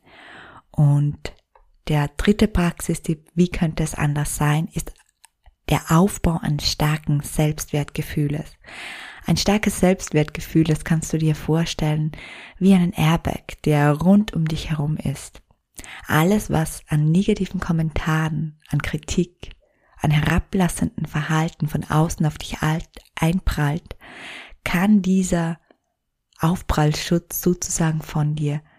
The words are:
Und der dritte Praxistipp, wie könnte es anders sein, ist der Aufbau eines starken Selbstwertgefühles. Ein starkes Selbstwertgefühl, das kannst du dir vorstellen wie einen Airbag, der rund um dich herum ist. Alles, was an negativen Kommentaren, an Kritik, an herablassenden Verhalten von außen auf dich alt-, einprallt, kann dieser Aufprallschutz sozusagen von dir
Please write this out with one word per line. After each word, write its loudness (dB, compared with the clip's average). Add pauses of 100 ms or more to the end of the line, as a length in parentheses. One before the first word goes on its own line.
(720)
Und 2 (560)
der 0
dritte 2
Praxistipp, -2
wie 4
könnte -2
es -4
anders -2
sein, 2
ist -10 (760)
der 0
Aufbau 2
eines -2
starken 0
Selbstwertgefühles. -4 (720)
Ein 2
starkes 0
Selbstwertgefühl, 2
das 0
kannst -2
du 0
dir 2
vorstellen -2 (460)
wie 6
einen 4
Airbag, -2
der 4
rund 4
um 0
dich -4
herum -2
ist. -8 (640)
Alles, 2
was -2
an 2
negativen 0
Kommentaren, -2 (100)
an 0
Kritik, -4 (460)
an 2
herablassenden 0
Verhalten -2
von -4
außen 0
auf -2
dich -8
alt-, -4 (120)
einprallt, -2 (680)
kann 4
dieser 0 (800)
Aufprallschutz 0
sozusagen 0
von -2
dir -4 (160)